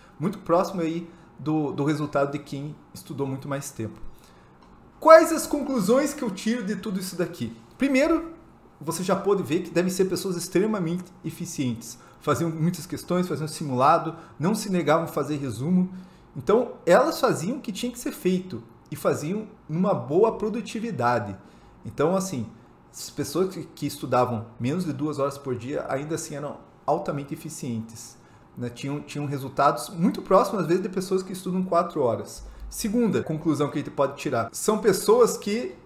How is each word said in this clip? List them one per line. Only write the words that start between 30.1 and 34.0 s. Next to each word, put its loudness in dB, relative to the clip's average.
próximos, 4
às -2
vezes, 2
de -4
pessoas -2
que -10
estudam -2
quatro 0
horas. 4
Segunda 2
conclusão 2
que -4
a 0
gente -6
pode 2